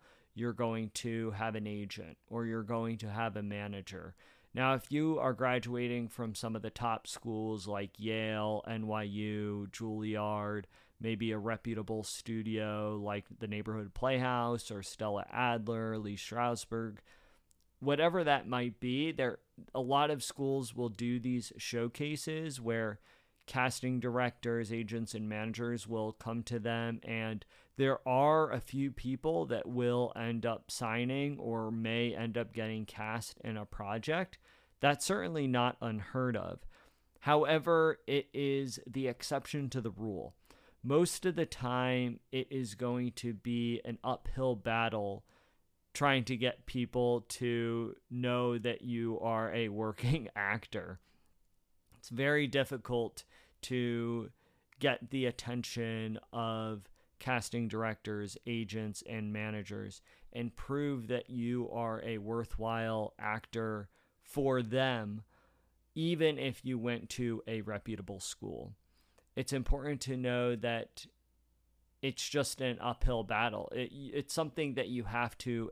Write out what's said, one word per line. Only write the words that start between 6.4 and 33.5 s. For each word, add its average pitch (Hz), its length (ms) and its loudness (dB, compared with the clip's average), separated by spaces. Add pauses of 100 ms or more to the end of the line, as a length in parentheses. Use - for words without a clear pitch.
of 104 80 -6
the 110 80 -4
top 113 340 -2
schools 110 600 -4
like 101 320 -4
Yale, 107 680 0
N 110 200 -4
Y 107 160 0
U, 104 680 -2
Juilliard, 107 920 -2 (360)
maybe 113 320 0
a 107 60 0
reputable 110 680 -2
studio 107 960 -2
like 104 260 -2 (120)
the 113 100 -6
Neighborhood 107 460 -4
Playhouse 123 800 2
or 101 100 -6
Stella 101 500 -2
Adler, 113 680 0
Lee 101 160 -4
Strasberg, 113 840 -2 (800)
whatever 160 440 4
that 143 240 4
might 123 320 0
be, 135 320 0
there, 131 260 2 (380)
a 131 60 0
lot 139 280 6
of 143 140 0
schools 135 500 0
will 120 160 0
do 120 300 0
these 123 380 -2
showcases 147 1040 -2
where 113 400 0 (460)
casting 127 540 2
directors, 120 720 0
agents, 113 400 -2
and 107 160 -4
managers 110 560 -2
will 110 280 -2
come 117 280 -4
to 120 160 -2
them, 117 460 0
and 110 420 -2 (300)
there 135 320 4
are 147 440 6
a 123 100 -2
few 135 300 -2
people 147 560 0
that 117 200 0
will 123 480 2
end 117 300 0
up 113 240 -2
signing 127 720 0
or 113 320 0
may 113 440 2
end 113 220 -2
up 113 160 -2
getting 110 320 -2
cast 110 580 -6
in 110 140 -4